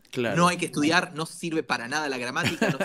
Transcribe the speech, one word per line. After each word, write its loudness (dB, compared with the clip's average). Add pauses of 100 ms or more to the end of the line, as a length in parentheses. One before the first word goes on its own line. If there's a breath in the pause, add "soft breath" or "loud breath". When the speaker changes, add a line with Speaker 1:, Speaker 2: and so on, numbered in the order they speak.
(120)
Speaker 1:
Claro. 0
Speaker 2:
no 6
hay 2
que -2
estudiar, 2
no -4
sirve -4
para -4
nada -2
la -4
gramática", 0
no, 0